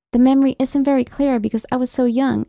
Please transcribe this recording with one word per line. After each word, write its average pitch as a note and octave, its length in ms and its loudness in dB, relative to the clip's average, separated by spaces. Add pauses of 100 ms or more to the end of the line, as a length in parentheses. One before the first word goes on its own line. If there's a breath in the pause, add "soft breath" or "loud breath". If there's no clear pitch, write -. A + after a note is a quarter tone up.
(120)
The A#3+ 80 2
memory C4+ 400 4
isn't C4+ 240 0
very C#4 200 2
clear C4 360 -2
because G#3+ 320 -4
I B3 40 -2
was B3+ 160 -4
so B3+ 140 0
young. A#3+ 440 -2